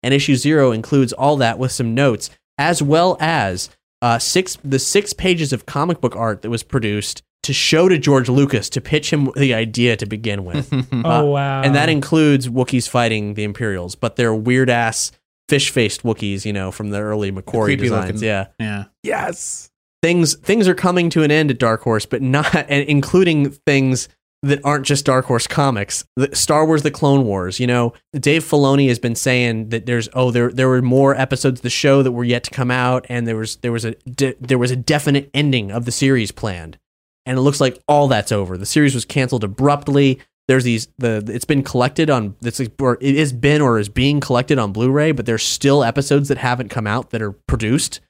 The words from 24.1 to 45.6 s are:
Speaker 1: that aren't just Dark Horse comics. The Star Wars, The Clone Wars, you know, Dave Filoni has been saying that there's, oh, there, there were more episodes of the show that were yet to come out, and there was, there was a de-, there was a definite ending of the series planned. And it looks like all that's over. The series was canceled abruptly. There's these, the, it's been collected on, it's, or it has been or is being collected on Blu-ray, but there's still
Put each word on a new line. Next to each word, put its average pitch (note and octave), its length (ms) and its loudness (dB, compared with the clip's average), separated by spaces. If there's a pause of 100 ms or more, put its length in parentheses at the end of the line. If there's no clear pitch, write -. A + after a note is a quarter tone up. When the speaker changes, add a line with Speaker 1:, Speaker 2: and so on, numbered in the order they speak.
Speaker 1:
that C#3 220 0
aren't C#3+ 220 0
just C#3+ 180 0
Dark C3 220 2
Horse A#2 200 0
comics. C3 580 -2 (120)
The C3 180 -2
Star D#3 320 2
Wars, D#3 160 2
The D3 80 0
Clone C#3 360 2
Wars, F#2+ 340 -4
you B2 60 0
know, B2 260 2 (260)
Dave D3+ 240 2
Filoni C#3 460 4
has A#2 100 2
been A#2 160 -2
saying A#2 540 0
that A2+ 160 -6
there's, A#2 300 -2
oh, B2+ 160 2
there, A#2+ 200 2
there C3 180 0
were B2+ 120 4
more C3+ 340 4
episodes C3 460 -2
of - 20 -20
the B2 80 -4
show C#3 320 4
that C3 100 0
were A#2+ 120 -4
yet A#2+ 200 -2
to - 60 -10
come B2+ 200 -4
out, B2+ 400 0
and A#2+ 160 -4
there A2+ 100 -2
was, A2 200 -8
there A#2+ 160 -4
was A2+ 120 -4
a A2+ 80 -6 (180)
de-, B2+ 300 -2
there B2+ 180 0
was B2 120 2
a B2+ 60 -2
definite C#3 580 0
ending C3 360 0
of A#2 140 -4
the A#2+ 80 -4
series C3 400 2
planned. F2 460 -8 (480)
And B2+ 100 -2
it B2+ 60 2
looks C#3+ 180 2
like C3 260 0
all D3 220 4
that's A2+ 240 0
over. F#2+ 240 -2
The F#2 80 -8
series C#3+ 300 2
was A#2+ 100 -4
canceled B2+ 400 -2
abruptly. C#3 760 2 (280)
There's C3+ 160 4
these, A#2 320 -2
the, A2+ 320 -2
it's A2+ 160 -6
been C#3 180 0
collected C3 460 0
on, A2 340 0
it's, A#2+ 180 -6 (200)
or B2+ 220 2
it C3+ 160 2
has C#3+ 160 0
been C#3+ 260 2
or A#2+ 180 2
is G2+ 120 -4
being C#3+ 300 2
collected C3 380 0
on G#2 140 -2
Blu-ray, C3+ 400 2
but A#2+ 140 -4
there's A#2 180 -2
still C#3 400 2